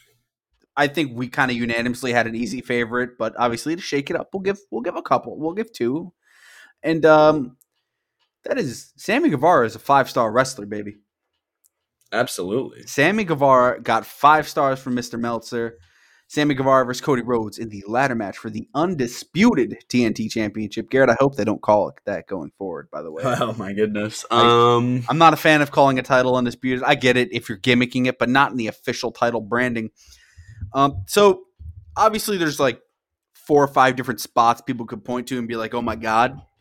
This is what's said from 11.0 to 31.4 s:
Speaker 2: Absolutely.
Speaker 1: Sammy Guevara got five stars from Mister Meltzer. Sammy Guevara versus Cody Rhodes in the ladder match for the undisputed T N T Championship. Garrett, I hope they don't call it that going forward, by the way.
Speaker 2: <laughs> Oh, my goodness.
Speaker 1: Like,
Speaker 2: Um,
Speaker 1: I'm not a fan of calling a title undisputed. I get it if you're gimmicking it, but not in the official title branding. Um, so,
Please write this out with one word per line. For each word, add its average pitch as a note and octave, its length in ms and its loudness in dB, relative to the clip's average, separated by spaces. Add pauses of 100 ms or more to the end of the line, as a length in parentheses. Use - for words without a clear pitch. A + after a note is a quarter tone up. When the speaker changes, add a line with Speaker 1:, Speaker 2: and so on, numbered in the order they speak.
Speaker 2:
Absolutely. G#2+ 720 -4
Speaker 1:
Sammy F#3+ 380 2
Guevara C3 560 2
got A2+ 260 -2
five D3+ 420 2
stars C3+ 300 0
from C3 160 -6
Mister A#2+ 240 -6
Meltzer. A#2 600 -6 (500)
Sammy D3 260 0
Guevara C3 300 4
versus B2 160 -6
Cody B2+ 220 0
Rhodes A2+ 360 -4
in A2+ 100 -8
the G2+ 180 -14
ladder A#2+ 300 0
match G2+ 200 -6
for A2+ 140 -10
the A2 240 -10
undisputed D3+ 1040 0 (100)
T B2 160 2
N G#2+ 80 0
T A2 160 -6
Championship. G#2+ 640 -6
Garrett, C3+ 200 4
I A#2 100 4
hope C3+ 160 2
they G#2 80 -2
don't G#2 180 -2
call G#2 260 2
it - 60 -16 (100)
that F#2+ 220 -8
going D#2+ 320 -10
forward, D#2+ 320 -12
by D2+ 120 -12
the D#2+ 100 -12
way. D#2+ 120 -10
Speaker 2:
<laughs> B2 160 -2
Oh, A2+ 140 -4
my G2+ 180 -10
goodness. G#2 580 -4
Speaker 1:
Like, A#2 140 4
Speaker 2:
Um, A#2+ 640 4
Speaker 1:
I'm D3+ 100 -2
not D#3+ 160 8
a - 20 -2
fan D3+ 260 4
of C#3 80 -2
calling C3+ 300 4
a - 20 -10
title B2+ 340 2
undisputed. B2+ 480 -4
I C#3+ 120 4
get B2 200 4
it B2 160 0
if A2+ 160 -6
you're G#2 100 -8
gimmicking B2 480 0
it, B2+ 120 -2
but A#2+ 100 0
not C3+ 220 4
in A#2 60 -8
the A2+ 100 -4
official A#2 460 -6
title A#2 280 -2
branding. A#2 500 -2 (840)
Um, C#3 340 0
so, G3+ 380 4 (520)